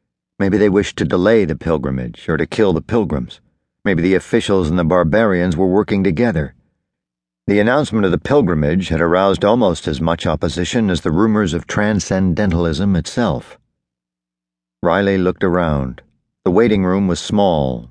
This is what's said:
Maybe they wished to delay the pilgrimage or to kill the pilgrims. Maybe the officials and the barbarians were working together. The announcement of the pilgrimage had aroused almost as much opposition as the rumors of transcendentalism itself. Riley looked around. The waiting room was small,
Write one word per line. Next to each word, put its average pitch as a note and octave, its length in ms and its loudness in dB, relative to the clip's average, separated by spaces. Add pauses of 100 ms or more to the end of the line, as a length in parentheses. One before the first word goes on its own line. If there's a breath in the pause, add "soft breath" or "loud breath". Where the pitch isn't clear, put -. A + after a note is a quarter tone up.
(380)
Maybe G2 200 0
they G#2 120 2
wished F#2+ 280 0
to F#2 80 -2
delay G2+ 400 2
the D2 100 -4
pilgrimage C2 720 -6
or E2 80 0
to D#2 80 -4
kill G2 280 0
the D2+ 80 -2
pilgrims. D2+ 600 -4 (420)
Maybe E2+ 200 0
the F#2+ 120 2
officials F#2+ 540 0
and F2 80 0
the E2+ 80 0
barbarians F2+ 720 2
were F#2+ 100 2
working G2 360 0
together. G#2+ 500 -2 (920)
The G2+ 120 2
announcement A2+ 460 2
of F2+ 60 2
the E2+ 80 0
pilgrimage F2+ 720 0
had D#2+ 120 0
aroused F#2 420 2
almost G#2 440 2
as D2+ 120 -4
much E2+ 280 -2
opposition F2 640 -2
as E2+ 100 -2
the F2 100 -2
rumors G#2 440 0
of E2 100 -6
transcendentalism F#2+ 1300 0
itself. C#3 640 -4 (1300)
Riley F#2+ 340 0
looked F#2 260 -2
around. D#2 580 -2 (440)
The F#2 60 0
waiting G#2 340 2
room F#2+ 220 0
was E2+ 120 -2
small, D2 720 -2